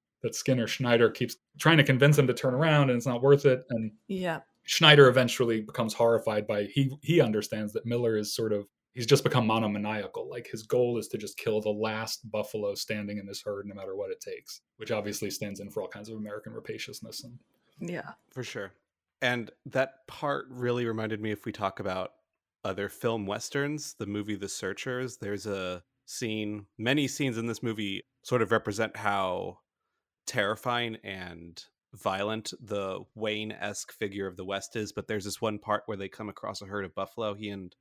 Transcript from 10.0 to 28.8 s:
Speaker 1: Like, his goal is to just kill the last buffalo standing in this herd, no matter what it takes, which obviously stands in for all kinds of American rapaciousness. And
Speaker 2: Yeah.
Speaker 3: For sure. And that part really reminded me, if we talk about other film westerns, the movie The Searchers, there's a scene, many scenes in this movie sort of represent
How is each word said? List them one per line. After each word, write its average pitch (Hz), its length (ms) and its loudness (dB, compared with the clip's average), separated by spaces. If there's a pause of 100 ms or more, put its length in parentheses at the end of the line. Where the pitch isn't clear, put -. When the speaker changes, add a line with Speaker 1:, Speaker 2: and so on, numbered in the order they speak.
Speaker 1:
Like, 120 200 -12
his 110 140 -12
goal 123 340 2
is 107 100 -6
to 113 100 -6
just 104 200 -12
kill 107 240 -2
the 107 80 -2
last 110 600 -6
buffalo 104 460 -4
standing 104 420 -6
in 98 80 -10
this 98 180 -12
herd, 101 220 -6
no 98 80 -12
matter 98 220 -10
what 98 160 -6
it - 80 -12
takes, - 400 -14 (160)
which - 160 -10
obviously 104 380 -4
stands 101 300 -8
in 98 100 -14
for 104 120 -6
all 92 60 -8
kinds 104 220 -14
of 110 80 -12
American 107 360 -12
rapaciousness. 113 720 -12
And 120 140 -18 (420)
Speaker 2:
Yeah. 170 320 -10 (180)
Speaker 3:
For 127 140 -10
sure. 101 300 -10 (480)
And 123 280 -2 (160)
that 131 420 -2
part 143 420 -4
really 123 360 0
reminded 110 340 -4
me, 107 120 -2
if - 140 -8
we 110 60 -6
talk 98 280 -4
about 92 320 -4 (520)
other 98 240 -4
film 113 380 -4
westerns, 143 680 -4
the 107 120 -8
movie 104 300 -4
The 98 120 -8
Searchers, 123 720 -6
there's 101 280 -8
a 92 360 -6 (240)
scene, 107 600 -6 (120)
many 135 300 0
scenes 131 300 -4
in 113 80 -4
this 117 160 -6
movie 104 420 -4 (200)
sort 123 180 2
of 101 100 0
represent 110 440 0